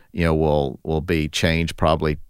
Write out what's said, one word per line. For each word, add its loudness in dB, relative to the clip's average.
you -2
know, 2
will, 0
will -2
be -2
changed -2
probably 2